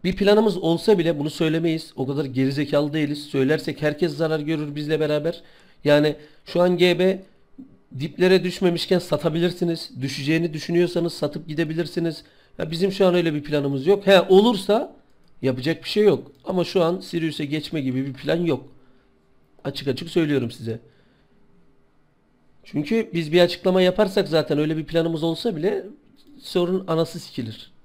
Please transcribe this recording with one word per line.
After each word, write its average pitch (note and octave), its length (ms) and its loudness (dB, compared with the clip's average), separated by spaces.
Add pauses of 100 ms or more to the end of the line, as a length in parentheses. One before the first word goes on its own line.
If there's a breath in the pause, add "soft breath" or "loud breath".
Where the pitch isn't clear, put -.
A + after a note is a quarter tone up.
Bir F#3+ 120 0
planımız G#3 420 4
olsa E3+ 400 2
bile E3 220 0
bunu D3+ 100 -2
söylemeyiz. D#3+ 680 -2
O - 120 -4
kadar C#3+ 180 -2
gerizekalı C#3+ 680 0
değiliz. D3 300 -2
Söylersek C#3+ 580 0
herkes D3+ 340 0
zarar D#3 240 -2
görür D3 360 -4
bizle D3+ 240 -2
beraber. D3+ 420 -2 (420 soft breath)
Yani D3 320 4 (300 loud breath)
şu F3 160 -2
an F3+ 160 2
G F3 220 4
B F#3+ 240 0 (760)
diplere F#3 440 2
düşmemişken F3+ 560 0
satabilirsiniz. E3+ 920 -2 (100)
Düşeceğini D#3 520 -2
düşünüyorsanız E3+ 600 0
satıp - 340 -6
gidebilirsiniz. D#3+ 760 -4 (340 soft breath)
Ya D#3+ 140 -6
bizim F#3 200 0
şu F#3+ 160 2
an F3 80 4
öyle E3 180 2
bir D3 100 -4
planımız C#3+ 440 -2
yok. G3 200 4
He, F#3+ 140 8
olursa G3+ 760 4 (460)
yapacak B2+ 420 -2
bir - 60 -10
şey G#3+ 140 2
yok. F3 280 4 (140)
Ama F3+ 180 -2
şu F3 200 0
an F3 160 0
Sirius'e D#3+ 460 -4
geçme D3 360 -6
gibi C3 240 -2
bir C3+ 80 -10
plan D#3+ 320 -2
yok. D3+ 200 -2 (1000 soft breath)
Açık C3+ 240 -8
açık C#3 220 -6
söylüyorum C#3+ 420 0
size. A2 280 -10 (1800 soft breath)
Çünkü A3 500 -4
biz D#3+ 180 -4
bir F3 100 6
açıklama F3+ 400 2
yaparsak F#3+ 460 2
zaten D3+ 300 0
öyle D#3 200 0
bir D#3+ 80 -6
planımız D#3+ 380 -2
olsa E3 320 -4
bile F#3+ 300 -4 (540)
sorun F#3 480 -2
anası E3 320 -2
sikilir. - 520 -12 (140)